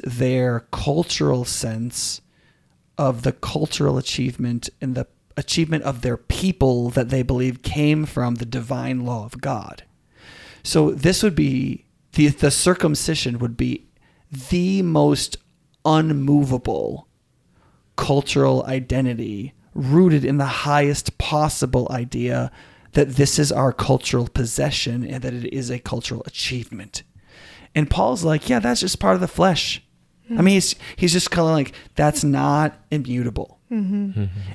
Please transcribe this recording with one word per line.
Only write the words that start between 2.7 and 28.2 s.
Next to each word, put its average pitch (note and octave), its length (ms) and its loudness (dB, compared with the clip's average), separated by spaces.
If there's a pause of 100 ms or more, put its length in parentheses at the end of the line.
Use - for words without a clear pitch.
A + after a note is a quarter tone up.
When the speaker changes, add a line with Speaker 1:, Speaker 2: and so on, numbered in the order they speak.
Speaker 1:
of B2+ 280 0
the C3 80 0
cultural D3 680 -2
achievement B2 720 -4 (120)
and C3 120 -4
the B2 140 -4 (280)
achievement D#3 480 -2
of C3+ 180 -4
their A#2+ 160 -2
people B2+ 760 2
that A#2+ 180 0
they C3 140 0
believe B2+ 400 0
came D3+ 420 2
from B2 300 -2
the A#2 100 -6
divine B2 580 -4
law A#2 220 -6
of B2+ 160 -16
God. B2 420 -8 (800)
So D#3 280 4
this D#3+ 320 2
would F#3+ 120 2
be, C3+ 500 0 (280)
the, D3 140 6
the D3 240 2
circumcision D#3 880 0
would A#2+ 180 -4
be B2+ 300 -4 (640)
the F#3 320 2
most D3 540 2 (480)
unmovable C#3+ 1200 2 (880)
cultural C#3 680 2
identity B2+ 880 -4 (200)
rooted D3 520 4
in C#3 120 2
the C#3 80 2
highest C#3+ 720 0
possible C3+ 760 0
idea B2 600 -4 (420)
that C3+ 240 2
this C#3+ 200 4
is D3 140 2
our C3 220 2
cultural B2+ 540 0
possession B2 760 -2
and B2+ 160 -8
that B2 120 -6
it A#2+ 200 -8
is B2+ 160 -6
a B2 100 -4
cultural A#2+ 460 -8
achievement. - 760 -10 (720)
And D#3 140 2
Paul's G3 340 2